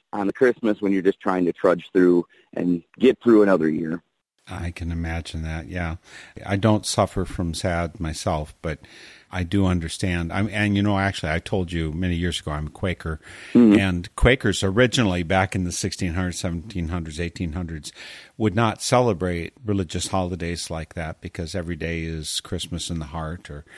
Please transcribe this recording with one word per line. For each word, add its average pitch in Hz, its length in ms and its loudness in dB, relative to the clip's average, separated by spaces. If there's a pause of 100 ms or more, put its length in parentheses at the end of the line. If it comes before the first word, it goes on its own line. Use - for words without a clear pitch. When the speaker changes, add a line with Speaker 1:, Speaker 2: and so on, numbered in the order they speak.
(120)
Speaker 1:
on 101 160 -2
the - 40 -2
Christmas 117 480 2
when 98 120 2
you're 95 100 0
just 95 160 2
trying 92 280 0
to 87 60 0
trudge 87 400 2
through 90 340 6 (260)
and 87 300 -2 (140)
get 117 280 4
through 110 180 8
another 90 260 4
year. 80 340 -2 (440)
Speaker 2:
I 87 240 -8
can 85 220 -6
imagine 82 500 -6
that, 80 260 -6
yeah. 87 280 -6 (480)
I 101 120 0
don't 107 280 4
suffer 95 400 0
from 85 300 -4
sad 85 440 -2
myself, 78 600 -4
but 80 200 -6 (540)
I 92 100 -2
do 98 200 2
understand. 87 640 0
I'm, 98 220 -2
and, 104 240 2
you 101 60 4
know, 101 160 2
actually, 95 340 -2
I 85 60 0
told 90 340 -2
you 80 200 -2
many 87 240 -2
years 85 240 -2
ago 78 100 -6
I'm 76 160 -4
a 76 40 -10
Quaker, 85 480 -6 (360)
Speaker 1:
Mm-hmm. 113 240 8
Speaker 2:
and 90 380 0
Quakers 120 460 4
originally, 101 600 2
back 92 320 2
in 92 100 -2
the 87 80 -4
sixteen 92 420 -4
hundreds, 90 240 -2
seventeen 85 500 -4
hundreds, 80 300 -6
eighteen 85 340 -6
hundreds, 82 400 -8 (440)
would 107 180 0
not 110 280 0
celebrate 90 720 0 (100)
religious 95 440 -2
holidays 87 640 -4
like 80 240 -8
that 80 280 -8
because 85 320 -10
every 87 220 -6
day 82 260 -6
is 80 380 -6
Christmas - 500 -8
in 85 80 -4
the 76 80 -8
heart, 80 420 -10
or, 76 160 -14 (140)